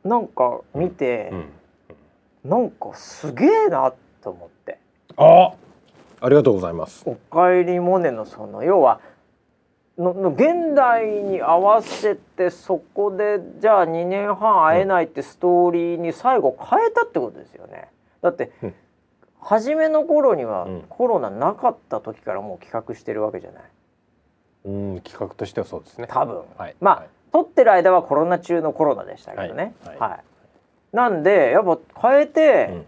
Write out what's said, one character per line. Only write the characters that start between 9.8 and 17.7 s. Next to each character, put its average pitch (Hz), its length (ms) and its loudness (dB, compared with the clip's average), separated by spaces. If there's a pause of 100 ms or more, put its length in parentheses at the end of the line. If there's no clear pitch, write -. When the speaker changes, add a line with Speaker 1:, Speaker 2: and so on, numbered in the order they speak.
Speaker 1:
の、 180 160 0
の、 185 160 -2
現 311 440 0
代 233 320 2
に 202 360 -6
合 165 160 2
わ 208 240 4
せ 214 340 -4
て、 - 340 -4
そ 175 300 -6 (140)
こ 202 200 -2
で、 208 260 -2 (180)
じ 214 100 2
ゃ 202 120 6
あ 170 40 4
二 165 200 -4
年 196 300 -4
半 202 320 2
会 170 160 4
え - 20 0
な 190 160 2
い 160 40 0
っ 160 40 -8
て 139 140 -10
ス - 160 -18
ト 180 100 0
ー 175 220 4
リ 170 260 -2
ー - 20 -10
に 170 140 -6
最 254 280 0
後 135 180 -2
変 453 280 0
え 427 40 0
た 466 140 -2
っ - 40 -4
て - 120 -6
こ 117 100 -8
と - 80 -20
で - 80 -20
す - 80 -20
よ - 120 -20
ね。 - 220 -20 (340)